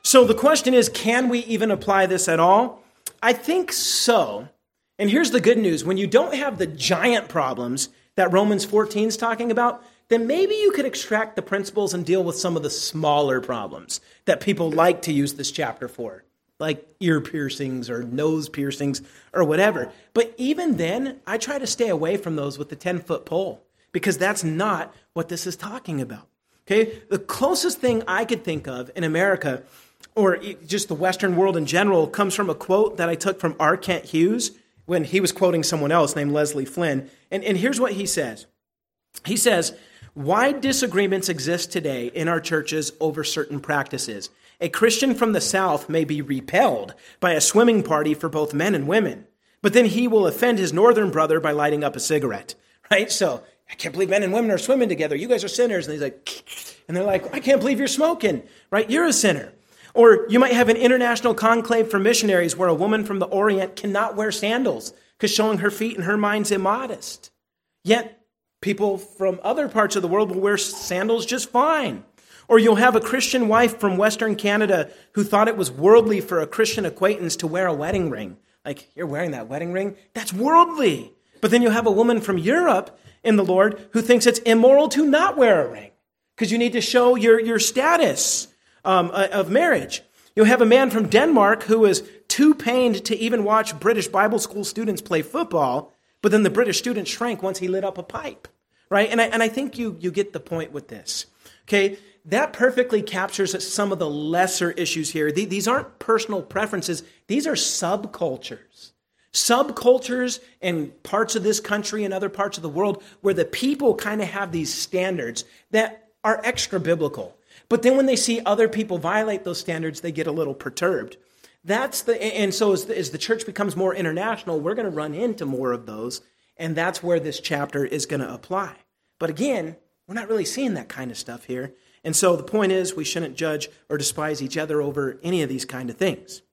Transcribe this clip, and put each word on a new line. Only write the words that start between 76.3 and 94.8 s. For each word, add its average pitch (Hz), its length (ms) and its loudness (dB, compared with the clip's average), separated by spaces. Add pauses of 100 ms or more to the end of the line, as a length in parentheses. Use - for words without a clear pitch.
a 151 80 -2
Christian 220 380 -2
acquaintance 185 520 -2
to 170 100 -6
wear 180 180 -2
a 170 80 0
wedding 160 380 -2
ring. 107 260 -10 (260)
Like, - 320 -10
"You're 165 120 -8
wearing 151 240 -4
that 117 180 -10
wedding 165 240 -6
ring? 196 220 -4 (180)
That's 220 180 -8
worldly." 269 840 2 (280)
But 220 80 2
then 240 140 6
you'll 226 80 4
have 226 160 2
a 214 40 4
woman 226 300 4
from 196 160 -2
Europe 233 600 0 (260)
in 220 140 4
the 196 60 4
Lord 190 480 2
who 226 120 0
thinks 240 240 6
it's 240 120 2
immoral 254 500 6
to 294 140 2
not 311 320 2
wear 208 300 6
a - 60 -8
ring - 200 -18 (460)
'cause 208 140 -2
you 233 80 0
need 233 140 0
to 240 80 0
show 247 340 4
your, 226 240 6
your 226 200 0
status, 277 880 0 (380)
um, 180 280 2
o-, 196 120 2
of 190 240 -2
marriage. 285 520 2 (340)
You'll 214 100 6
have 247 160 6
a 226 40 8
man 247 240 6
from 214 180 0
Denmark 220 560 4
who 220 220 4
is 185 160 2 (280)
too 294 260 6
pained 240 500 0
to 220 120 -2
even 226 260 0
watch 214 360 2
British 208 280 0
Bible 208 320 2
school 202 240 -8
students 208 380 -4